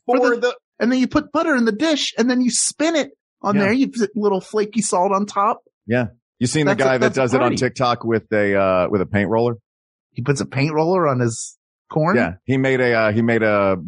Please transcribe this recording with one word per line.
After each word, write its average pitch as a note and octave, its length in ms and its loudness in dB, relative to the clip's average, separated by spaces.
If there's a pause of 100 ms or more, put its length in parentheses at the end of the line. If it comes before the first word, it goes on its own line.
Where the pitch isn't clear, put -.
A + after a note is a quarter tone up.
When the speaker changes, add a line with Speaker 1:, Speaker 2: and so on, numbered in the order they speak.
Speaker 1:
For B3 140 0
Speaker 2:
for B3 160 2
Speaker 1:
the A3+ 60 -4
Speaker 2:
the A#3+ 160 -2 (240)
Speaker 1:
And A3+ 100 0
then B3+ 80 0
you B3+ 80 2
put D4+ 260 -2
butter D#4+ 220 0
in A#3+ 100 0
the A3+ 80 0
dish C#4+ 460 -2
and A#3 100 2
then B3+ 120 0
you B3 100 0
spin - 460 -2
it C4+ 160 -4 (280)
on G3+ 140 -2
Speaker 2:
Yeah. G3+ 80 2
Speaker 1:
there. G3 100 2
You C4 160 0
put A#3 140 -8
a G3 140 0
little G3+ 240 0
flaky G#3 420 -4
salt G3 300 0
on G3 140 0
top. - 340 -2 (260)
Speaker 2:
Yeah. A#2+ 200 0 (340)
You B2 60 0
seen D3 180 0
the C#3+ 100 4
Speaker 1:
That's A#2+ 60 -2
a, C3 40 2
Speaker 2:
guy C3 100 2
that B2 60 0
Speaker 1:
that's B2 180 0
a - 20 0
Speaker 2:
does B2 140 2
it - 20 2
on C3 120 4
Speaker 1:
party. A2+ 80 0
Speaker 2:
TikTok B2 460 -2
with A2+ 300 -2
a, G#2 260 2
uh, F#2 320 2
with G2 120 0
a E2 40 -2
paint G2+ 220 0
roller? A2+ 300 0 (560)
Speaker 1:
He B2 80 -8
puts C3+ 180 -2
a G2 60 -4
paint C#3 260 -2
roller E3 340 0
on B2+ 140 0
his - 380 -6 (340)
corn? D#3+ 240 0
Speaker 2:
Yeah. F2+ 160 0 (140)
He C3 100 0
made C3 240 0
a, B2 140 2
uh, A2 180 2
he A2+ 80 0
made A#2 220 2
a G2+ 340 2 (100)